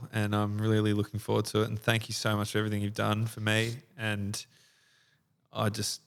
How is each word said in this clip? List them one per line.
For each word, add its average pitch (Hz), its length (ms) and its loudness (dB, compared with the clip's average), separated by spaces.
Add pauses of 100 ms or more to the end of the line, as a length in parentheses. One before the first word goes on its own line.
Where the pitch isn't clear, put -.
(140)
And 104 220 0
I'm 104 240 0
really 107 340 4
looking 104 260 -2
forward 110 280 0
to 110 140 2
it. 110 80 0
And 110 100 -4
thank 110 300 2
you 113 40 -6
so 107 220 0
much 104 160 0
for - 80 0
everything 107 220 0
you've 101 140 -2
done 107 320 2
for 110 140 -8
me. 110 340 2 (220)
And 101 460 -4 (1080)
I 110 180 0
just, 104 380 -4